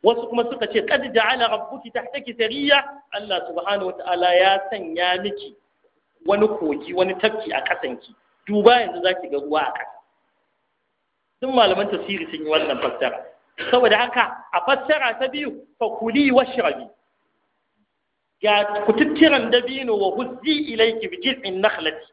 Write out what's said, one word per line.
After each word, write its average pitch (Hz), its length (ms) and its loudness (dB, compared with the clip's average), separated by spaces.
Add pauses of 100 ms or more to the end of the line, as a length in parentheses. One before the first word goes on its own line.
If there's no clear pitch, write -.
Wasu 233 240 2
kuma 233 160 -2
suka 240 280 -4
ce, 220 140 0
"Qad 285 160 0 (100)
ja'ala 233 380 2
rabbuki 226 420 -8
tahtaki 247 460 -8
sariyya." 277 460 2 (280)
Allah 202 360 -6
subhanahu 185 380 -4
wa 180 60 -4 (120)
ta'ala 180 300 2
ya 190 240 6 (120)
sanya 180 500 -2
miki - 360 -8 (680)
wani 202 200 4
kogi, 160 480 -4
wani 185 200 2
tafki 220 380 -2
a 139 120 -2
ƙasanki. - 500 -6 (320)
Duba 208 340 6
yanzu 175 220 -6
za 185 120 2
ki 170 140 -10
ga 143 100 -4
ruwa 147 220 0
a 131 120 -2
ƙasa. - 260 -10 (1400)
Duk 262 140 -2
malaman 202 340 4
tafsiri 190 380 -6
sun 156 180 -10
yi 151 60 -2
wannan 151 320 2
fassara. 127 420 -2 (460)
Saboda 240 260 6
haka, 240 560 0
a 233 140 2
fassara 269 520 0
ta 262 100 -2
biyu, 285 360 -8 (140)
"Fa 226 80 -2 (120)
kuli 226 340 2
washrabi." 247 580 2 (1500)
Ga 208 440 2
kututturan 233 640 2
dabino, 247 460 0
"Wa 190 200 -2
huzzi 254 580 -4
ilayki 220 340 0
bi 175 140 -10
jiz'in 196 380 -4
nakhlati." 156 520 -2